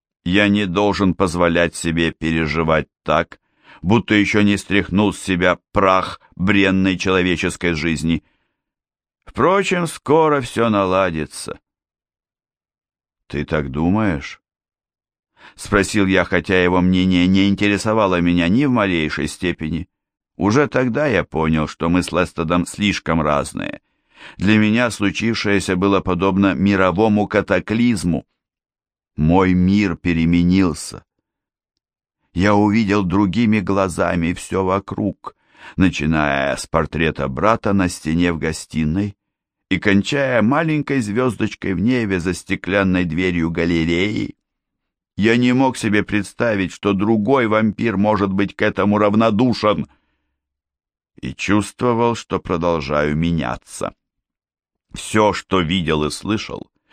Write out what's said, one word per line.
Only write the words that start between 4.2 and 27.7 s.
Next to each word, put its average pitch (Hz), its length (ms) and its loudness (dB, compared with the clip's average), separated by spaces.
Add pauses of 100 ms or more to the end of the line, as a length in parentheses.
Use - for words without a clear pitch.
не 101 160 2
стряхнул 95 560 0
с - 60 -16
себя 90 400 0 (120)
прах 95 480 0 (160)
бренной 95 640 2
человеческой 90 760 0
жизни. 80 500 -2 (1040)
Впрочем, 180 600 0
скоро 151 560 0
все 117 280 -2
наладится. 92 920 -2 (1700)
«Ты 71 180 -6
так 73 240 -4
думаешь?» 85 720 -2 (1120)
спросил 98 520 0
я, 92 160 4
хотя 92 380 0
его 90 200 2
мнение 92 460 4
не 95 200 4
интересовало 101 720 0
меня 87 260 2
ни 120 180 2
в 135 60 0
малейшей 82 560 -2
степени. 82 600 -6 (500)
Уже 117 300 2
тогда 131 400 -2
я 95 160 0
понял, 80 440 -2
что - 220 -4
мы 87 140 0
с - 80 -10
Лестедом 87 540 -2
слишком 85 560 -2
разные. 69 600 -4 (560)
Для 107 200 2
меня 110 320 2
случившееся 101 840 -2
было 98 240 2
подобно 95 540 0
мировому 98 760 2
катаклизму. 98 960 0 (880)